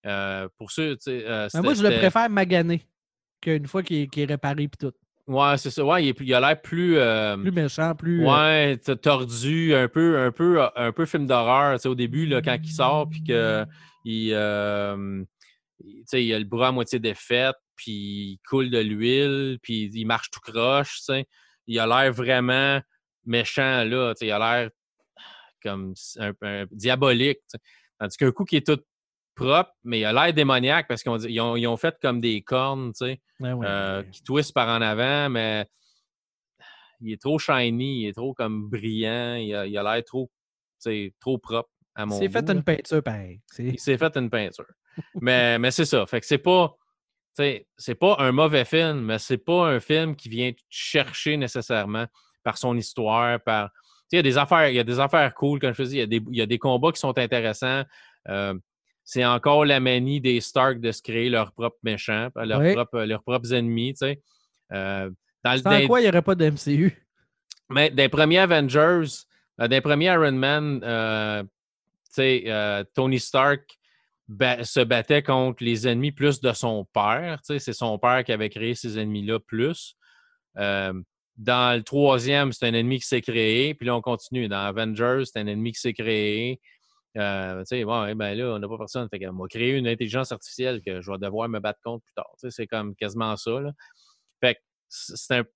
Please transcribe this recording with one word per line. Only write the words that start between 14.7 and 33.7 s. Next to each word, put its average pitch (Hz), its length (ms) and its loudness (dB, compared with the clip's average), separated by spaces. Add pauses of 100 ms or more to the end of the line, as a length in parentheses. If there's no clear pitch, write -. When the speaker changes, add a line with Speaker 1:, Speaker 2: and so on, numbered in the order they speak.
Speaker 1:
tu 101 260 -20
sais, 127 180 0
il 113 80 0
a 110 60 0
le 107 80 -4
bras 120 220 0
à 131 40 2
moitié 123 280 -2
défait, 120 520 0 (240)
puis - 160 -14
il 101 560 -10
coule 131 220 0
de 120 80 0
l'huile, 131 880 0
puis 107 280 -4
il 110 140 -8
marche 113 240 -2
tout - 120 -18
croche, 123 560 0
tu - 80 -14
sais. 135 200 -2 (400)
Il 113 140 -2
a 113 80 2
l'air 127 260 4
vraiment 127 680 2 (460)
méchant, 120 580 0
là, 120 300 0
tu - 60 -10
sais, 113 80 -4
il 104 40 -2
a 104 60 0
l'air 113 320 0 (960)
comme 95 300 -8
s-, - 280 -18
un, 104 120 -6 (100)
un 101 280 -8
diabolique, 127 680 2 (100)
tu - 80 -18
sais. - 20 -16 (400)
Tandis 101 180 -6
qu'un 131 140 4
coup 196 140 -2
qui 175 120 0
est 139 100 0
tout 147 120 2 (540)
propre, 139 380 2 (120)
mais 117 180 -4
il 107 40 0
a 107 80 0
l'air 160 200 4
démoniaque 139 540 2
parce 120 160 -6
qu'on 117 140 -2
dit, 110 120 -8
ils 113 120 -2
ont, 117 140 0
ils 120 120 0
ont 117 100 0
fait 165 220 -2
comme 123 220 -2
des 110 220 -2
cornes, 131 500 -2
tu 123 140 -6
sais, 131 140 -8 (200)
Speaker 2:
Ouais, 127 100 -6
ouais, 120 160 -4
Speaker 1:
euh, 98 340 -4